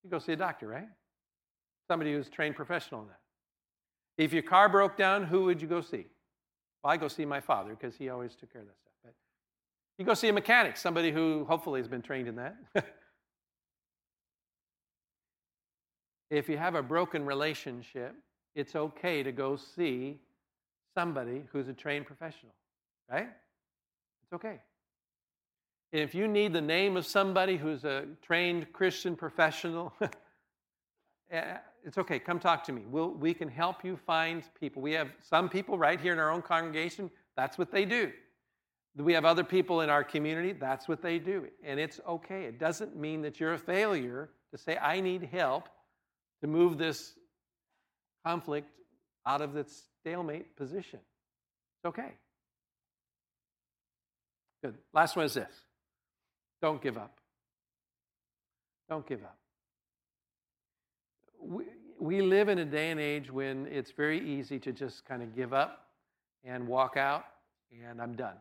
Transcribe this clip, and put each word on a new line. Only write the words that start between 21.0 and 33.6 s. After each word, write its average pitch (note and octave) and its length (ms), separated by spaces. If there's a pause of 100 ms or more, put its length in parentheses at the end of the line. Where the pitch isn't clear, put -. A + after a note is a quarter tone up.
who's C3+ 160
a C3+ 60
trained C#3+ 340
professional, D3 460 (540)
right? F#3 220 (960)
It's - 100
okay. F3 260 (1300)
And D#3 100
if D3+ 140
you G#3 120
need G#3 260
the E3 80
name F3+ 360
of E3 80
somebody F#3+ 500
who's D3 300
a C#3 200 (180)
trained F3 500
Christian F3+ 420
professional, E3 840
<laughs> - 1300
eh, E3+ 280 (280)
it's E3+ 140
okay. D#3 180
Come F3 220
talk E3 240
to D3 80
me. A#2+ 180
We'll, D#3+ 220
we E3 240
can E3 120
help E3+ 380